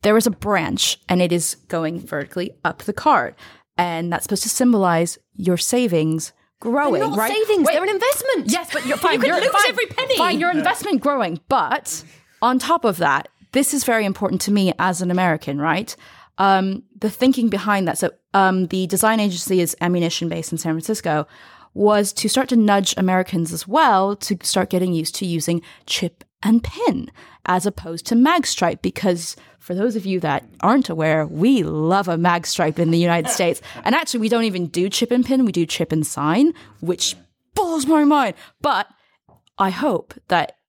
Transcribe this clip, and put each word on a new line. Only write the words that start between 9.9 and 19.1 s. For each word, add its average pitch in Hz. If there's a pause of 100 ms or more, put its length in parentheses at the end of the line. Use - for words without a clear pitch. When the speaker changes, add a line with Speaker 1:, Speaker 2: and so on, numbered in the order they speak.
Speaker 1:
Fine, 349
your 349
investment 339
growing. 226
But 254 (360)
on 247
top 330
of 190
that, 143 (260)
this 277
is 269
very 226
important 196
to 202
me 190
as 180
an 180
American, 165
right? 165 (420)
Um, 190 (120)
the 214
thinking 254
behind 196
that. -
So, 180 (240)
um, 190
the 185
design 220